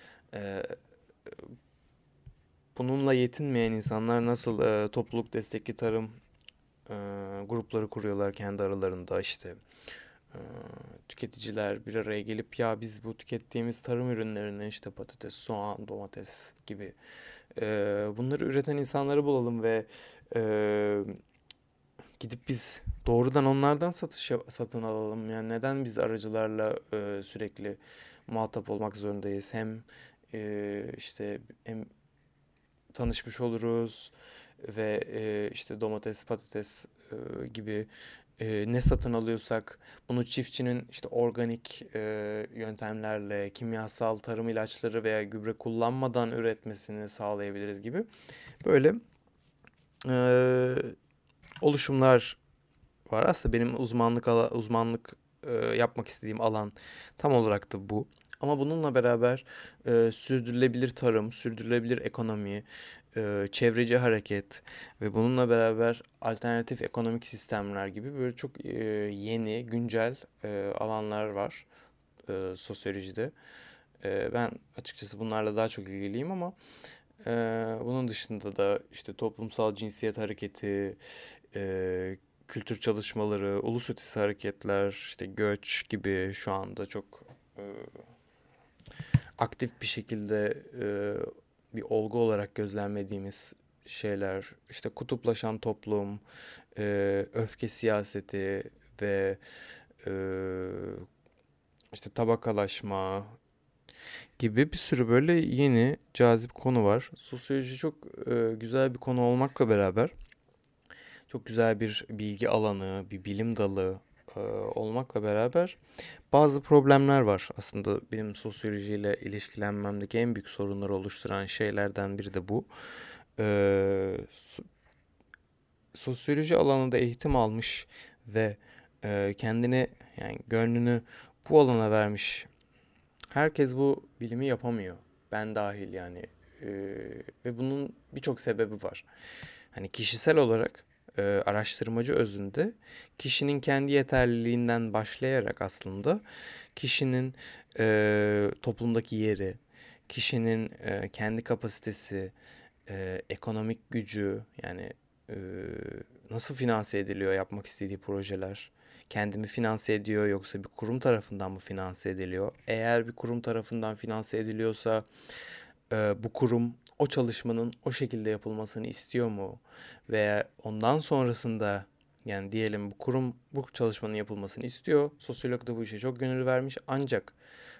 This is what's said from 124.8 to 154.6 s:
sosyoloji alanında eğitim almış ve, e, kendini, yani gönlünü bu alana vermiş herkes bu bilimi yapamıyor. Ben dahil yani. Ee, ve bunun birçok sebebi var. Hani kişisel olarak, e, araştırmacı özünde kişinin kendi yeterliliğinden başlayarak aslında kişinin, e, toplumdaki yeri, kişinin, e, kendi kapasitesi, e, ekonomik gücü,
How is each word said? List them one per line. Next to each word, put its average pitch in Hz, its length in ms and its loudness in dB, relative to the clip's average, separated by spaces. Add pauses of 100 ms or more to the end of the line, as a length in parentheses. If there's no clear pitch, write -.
sosyoloji 147 640 0
alanında 131 420 6
eğitim 127 380 2
almış 113 500 0 (400)
ve, 107 300 2 (480)
e, 101 340 0
kendini, 120 480 4 (300)
yani - 220 -6 (100)
gönlünü 117 540 4 (460)
bu 156 120 10
alana 117 300 6
vermiş 107 560 2 (800)
herkes 143 480 4
bu 139 300 4 (140)
bilimi 120 260 -2
yapamıyor. 113 500 -2 (360)
Ben 107 220 -4
dahil 101 380 -2
yani. 90 300 -10 (400)
Ee, 110 60 -8 (760)
ve 120 140 -6
bunun 139 380 -4 (160)
birçok 135 280 -4
sebebi 107 420 -2
var. - 220 -8 (640)
Hani 98 180 -10
kişisel 117 480 2
olarak, 113 480 4 (340)
e, 101 40 2
araştırmacı 107 920 0
özünde 101 600 0 (460)
kişinin 143 420 0
kendi 139 320 2
yeterliliğinden 120 1000 4
başlayarak 110 720 0
aslında 101 580 -2 (560)
kişinin, 131 580 2 (440)
e, 104 720 6 (120)
toplumdaki 117 540 0
yeri, 98 380 0 (540)
kişinin, 113 600 0 (140)
e, 98 240 -2
kendi 110 360 -2
kapasitesi, 104 880 -6 (560)
e, 95 420 -6
ekonomik 110 600 -4
gücü, 104 520 -2 (200)